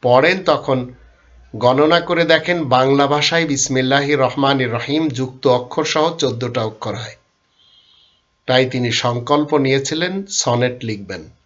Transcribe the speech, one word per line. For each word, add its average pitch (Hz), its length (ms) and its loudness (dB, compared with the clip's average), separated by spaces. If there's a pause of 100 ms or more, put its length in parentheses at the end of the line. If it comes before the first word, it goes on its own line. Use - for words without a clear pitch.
পড়েন, 151 420 4
তখন 131 500 0 (640)
গণনা 147 440 4
করে 170 240 0
দেখেন 160 400 2
বাংলা 135 420 2
ভাষায় 147 400 0
বিসমিল্লাহির 139 720 0
রহমানির 131 540 0
রহিম 151 360 -2
যুক্ত 131 380 -4
অক্ষর 123 380 0
সহ 151 320 0
চোদ্দটা 120 480 -4
অক্ষর 110 300 -8
হয়। - 220 -14 (1300)
তাই 127 240 2
তিনি 123 220 -2
সংকল্প 135 600 0
নিয়েছিলেন 156 720 -2
সনেট 123 580 -2
লিখবেন। 98 460 -10 (160)